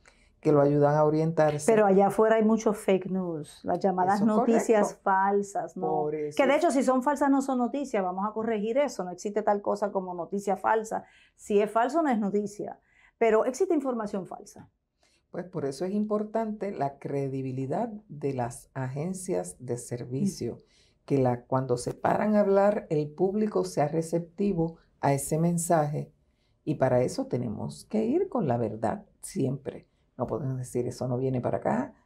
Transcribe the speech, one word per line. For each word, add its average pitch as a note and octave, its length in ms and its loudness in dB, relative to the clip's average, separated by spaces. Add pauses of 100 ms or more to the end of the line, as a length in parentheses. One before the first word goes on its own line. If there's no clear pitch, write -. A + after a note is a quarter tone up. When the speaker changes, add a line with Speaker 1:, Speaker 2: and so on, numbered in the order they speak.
(400)
Speaker 1:
que D#3 120 2
lo D3 80 6
ayudan C#3+ 340 6
a D3+ 100 6
orientarse. D#3 680 2
Speaker 2:
Pero G#3+ 140 6
allá G3 220 6
afuera A3 280 4
hay A3 80 4
mucho A3 300 4
fake F#3+ 360 0
news, F3 540 -6
las F3 160 -2
llamadas F#3 360 2
Speaker 1:
Eso G3+ 80 0
es - 40 6
Speaker 2:
noticias A3 600 4
Speaker 1:
correcto. - 140 -12
Speaker 2:
falsas, G3 760 0
¿no? F3+ 100 -4 (160)
Speaker 1:
Por D3+ 120 -2
eso D3+ 220 -6
Speaker 2:
Que C#4 100 4
de C4 60 4
Speaker 1:
es D4 60 4
Speaker 2:
hecho, E4 120 2
si C4 120 2
son B3+ 200 2
falsas, C#4+ 280 2
no C#4 100 4
son C4+ 180 -2
noticias, A#3+ 460 -2
vamos F#3 240 -4
a G#3+ 40 -8
corregir A3 440 -2
eso, C4+ 280 -2
no F3+ 60 -8
existe G#3 320 -6
tal G#3 200 2
cosa G3+ 280 -2
como F#3 240 -4
noticia F#3+ 440 -4
falsa. A3 460 -2 (300)
Si - 260 0
es G#3 100 0
falso, C4 320 2
no D4 80 2
es A3+ 80 2
noticia, G3+ 600 -4 (380)
pero A3 300 4
existe F4+ 280 0
información A3+ 520 -2
falsa. - 420 -16 (600)
Speaker 1:
Pues F3+ 160 -10
por D#3 180 -6
eso C3+ 220 -4
es F#3+ 60 -4
importante G#3+ 800 -2
la C#3 260 -4
credibilidad C3+ 880 -4 (200)
de C#3+ 260 -6
las A#2+ 400 -6
agencias F3 840 -6
de B2 200 -6
servicio, B2 800 -6
Speaker 2:
Mm. - 500 -20
Speaker 1:
que C#3 120 2
la, B2 260 2
cuando C3 340 0
se C3 160 -6
paran - 420 2
a G#3 40 6
hablar, G3+ 500 4
el D3+ 200 0
público G3 540 0
sea D3+ 240 0
receptivo E3 880 -2 (240)
a C#3 140 2
ese - 240 -2
mensaje, D#3+ 760 0 (520)
y D3+ 120 -2
para B2+ 260 2
eso - 240 -2
tenemos - 600 -6
que A3 180 -2
ir E4+ 240 0
con A3+ 180 -2
la A#2+ 120 2
verdad A2 460 -4 (160)
siempre. - 680 -6 (300)
No B2 120 -4
podemos C3 280 -4
decir, B2 300 -4
"Eso - 220 -6
no B2 100 -2
viene C3 240 -2
para - 160 -2
acá", - 340 -2 (140)